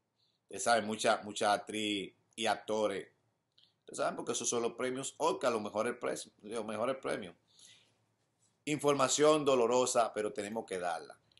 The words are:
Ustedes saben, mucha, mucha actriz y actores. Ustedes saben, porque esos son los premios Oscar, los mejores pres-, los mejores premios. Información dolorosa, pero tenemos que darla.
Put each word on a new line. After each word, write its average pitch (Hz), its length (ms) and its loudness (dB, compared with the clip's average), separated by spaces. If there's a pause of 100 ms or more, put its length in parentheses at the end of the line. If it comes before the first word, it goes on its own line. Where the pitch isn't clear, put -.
(440)
Ustedes - 180 -10
saben, 113 240 4
mucha, 107 360 2
mucha 104 300 0
actriz 101 640 -2 (200)
y 110 120 -4
actores. 104 640 0 (720)
Ustedes - 180 -12
saben, 147 180 -2
porque - 160 -6
esos - 160 -4
son 120 140 0
los 117 100 -2
premios 127 460 -6
Oscar, 151 340 0
los 110 80 -2
mejores 107 340 -2
pres-, - 360 -6 (120)
los 107 220 -8
mejores 110 320 -2
premios. 131 380 -6 (1300)
Información 143 800 4
dolorosa, 123 720 4
pero 104 180 -2
tenemos 107 320 -6
que 92 140 -6
darla. 82 400 -6 (220)